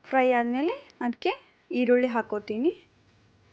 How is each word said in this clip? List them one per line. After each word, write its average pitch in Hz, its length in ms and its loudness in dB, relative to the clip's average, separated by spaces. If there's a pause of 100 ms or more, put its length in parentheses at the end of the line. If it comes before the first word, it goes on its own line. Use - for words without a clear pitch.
ಫ್ರೈ 262 180 2 (100)
ಆದ್ಮೇಲೆ 254 380 -2 (300)
ಅದಕ್ಕೆ 285 260 -2 (480)
ಈರುಳ್ಳಿ 247 340 4
ಹಾಕ್ಕೊಳ್ತೀನಿ. 220 560 -2 (840)